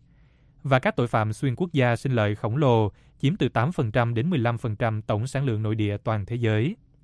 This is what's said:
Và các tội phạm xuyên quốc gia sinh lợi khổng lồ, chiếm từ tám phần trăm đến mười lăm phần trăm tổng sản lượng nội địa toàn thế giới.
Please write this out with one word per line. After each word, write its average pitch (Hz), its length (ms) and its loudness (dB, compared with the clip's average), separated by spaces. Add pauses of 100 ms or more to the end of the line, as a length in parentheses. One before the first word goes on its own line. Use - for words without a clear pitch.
(640)
Và 131 160 2
các - 180 0
tội 123 100 0
phạm 110 260 0
xuyên 131 240 -2
quốc 180 160 -4
gia 123 240 2
sinh 131 160 -4
lợi 104 220 2
khổng 113 220 -4
lồ, 117 360 4 (260)
chiếm 151 180 2
từ 131 120 0
tám 123 240 0
phần 117 200 -2
trăm 120 220 0
đến 127 160 0
mười 170 80 0
lăm 117 200 0
phần 110 180 -4
trăm 110 260 -2
tổng 110 240 -2
sản 135 180 -4
lượng 110 180 0
nội 110 120 0
địa 104 220 0
toàn 104 300 -4
thế 117 100 -6
giới. 117 400 0 (280)